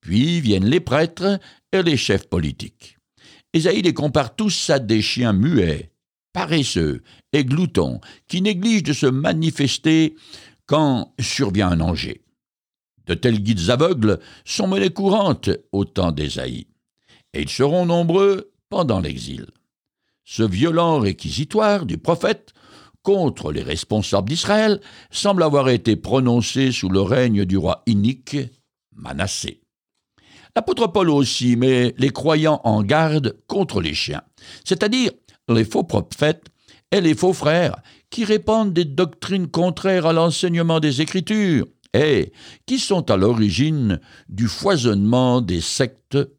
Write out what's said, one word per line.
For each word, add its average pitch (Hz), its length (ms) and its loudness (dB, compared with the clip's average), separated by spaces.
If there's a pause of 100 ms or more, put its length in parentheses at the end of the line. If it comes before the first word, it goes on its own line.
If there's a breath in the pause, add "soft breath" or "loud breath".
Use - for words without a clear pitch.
Puis 143 400 0
viennent 101 260 2
les 147 120 2
prêtres 170 600 -2 (320 loud breath)
et 190 100 0
les 165 140 2
chefs - 320 -2
politiques. - 720 -6 (540 soft breath)
Ésaïe 165 300 0
les 170 120 0
compare 143 420 -2
tous 208 340 -2
à 139 80 4
des 110 240 0
chiens 117 300 0
muets, 95 580 2 (420)
paresseux 127 720 -2 (300 soft breath)
et 147 120 2
gloutons, 123 560 -2 (280 loud breath)
qui 185 140 -2
négligent 208 420 0
de 143 80 -2
se 143 140 0
manifester 160 1080 0 (520 loud breath)
quand 143 520 0
survient 101 520 -2
un 85 80 0
danger. - 440 -4 (840)
De - 80 -2
tels 113 280 0
guides 98 280 0
aveugles 123 500 2 (240 loud breath)
sont 196 240 -4
monnaie 190 220 0
courante 190 600 0 (220)
au 98 120 0
temps 87 280 -2
d'Ésaïe, 67 560 -8 (640 soft breath)
et - 100 -6
ils 143 60 -6
seront 170 380 0
nombreux 170 680 0 (160)
pendant 156 320 0
l'exil. 65 460 -8 (800)
Ce - 160 -4
violent 160 580 2
réquisitoire 170 840 -2
du 160 140 -6
prophète - 560 -2 (480 soft breath)
contre 175 500 0
les 73 100 -6
responsables 98 680 -2
d'Israël 208 500 0 (300 loud breath)
semble 196 320 0
avoir 143 260 4
été 113 280 2
prononcé 123 760 0
sous 98 160 -4
le 95 140 2
règne 107 420 2
du 95 140 0
roi 82 260 -2
inique, 117 540 0 (560)
Manassé. - 680 -8 (960 soft breath)
L'apôtre 233 300 0
Paul 180 240 2
aussi 123 460 2
met 123 420 2
les 135 100 2
croyants 151 560 0
en 107 180 2
garde 151 540 0 (120)
contre 180 340 -2
les 78 100 -4
chiens, - 300 -6 (420 loud breath)
c'est-à-dire 214 460 0 (400 soft breath)
les 113 160 4
faux - 180 -2
prophètes - 600 -2 (440 soft breath)
et 190 120 2
les 160 120 4
faux 185 200 0
frères 156 420 0 (320 soft breath)
qui 233 160 -6
répandent 214 480 0
des 170 140 0
doctrines 175 640 -4
contraires 180 580 0
à 165 80 2
l'enseignement 170 680 0
des 147 220 0
Écritures 185 640 0 (260)
et 123 400 2 (320 loud breath)
qui 262 140 -4
sont 185 320 -2
à 98 80 2
l'origine 110 840 0 (300 loud breath)
du 107 180 -2
foisonnement 123 920 2
des 90 180 -2
sectes - 580 -4 (200)